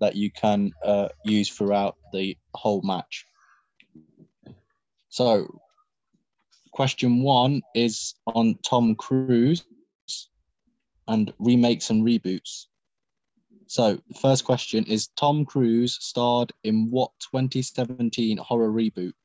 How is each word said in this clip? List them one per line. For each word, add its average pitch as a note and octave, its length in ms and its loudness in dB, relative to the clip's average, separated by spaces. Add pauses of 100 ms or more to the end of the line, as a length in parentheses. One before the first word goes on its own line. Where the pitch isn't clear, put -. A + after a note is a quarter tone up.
that G#2 160 0
you G#2 160 -2
can, G2+ 400 0 (120)
uh, G2+ 240 0 (160)
use G#2+ 240 0
throughout G2+ 480 -2 (160)
the F#2+ 240 -6 (200)
whole G2+ 260 -2
match. F#2 420 -8 (1900)
So, A#2 500 0 (1120)
question B2+ 500 0
one C3 400 2 (100)
is A2+ 420 -2 (120)
on A2+ 320 2 (100)
Tom A#2 280 4
Cruise C3 680 2 (1400)
and A2 320 0
remakes A#2+ 520 2
and A2 140 2
reboots. A2 600 -2 (1040)
So, G#2+ 400 0
the - 100 -20
first C3+ 260 2
question A2+ 420 -2
is, G#2+ 200 -2 (100)
Tom D3 280 2
Cruise A#2+ 600 0
starred A#2+ 480 -2 (120)
in A2 260 0
what B2+ 300 -2
twenty C3 420 -4
seventeen A#2+ 760 -4
horror A2+ 340 -2
reboot? G#2+ 400 -4 (120)